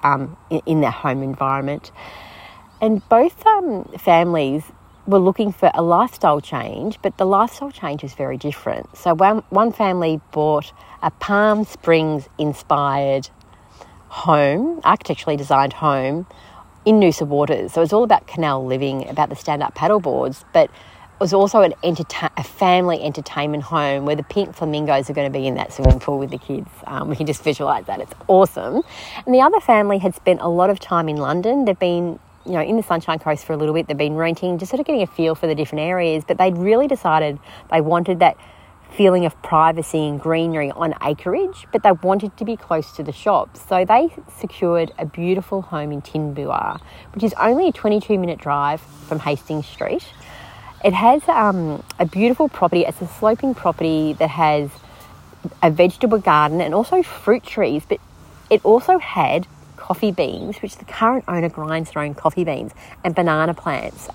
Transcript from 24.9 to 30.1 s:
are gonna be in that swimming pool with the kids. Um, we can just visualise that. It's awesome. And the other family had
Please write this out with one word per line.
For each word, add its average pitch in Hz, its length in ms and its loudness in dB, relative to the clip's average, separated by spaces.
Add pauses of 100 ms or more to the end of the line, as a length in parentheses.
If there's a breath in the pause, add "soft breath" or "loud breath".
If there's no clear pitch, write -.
are 147 40 -6
gonna 143 160 -2
be 135 180 -4
in 127 80 -2
that - 180 -8
swimming 123 260 4
pool 143 180 -4
with 139 120 -6
the - 80 -10
kids. - 320 -10 (180)
Um, 143 220 -8
we 147 60 -4
can 156 100 -6
just 147 180 -6
visualise 139 440 -4
that. 98 120 -8
It's - 140 -12 (140)
awesome. 190 560 2 (420 loud breath)
And 254 100 2
the 254 60 8
other 359 180 6
family 208 380 2
had 185 180 -2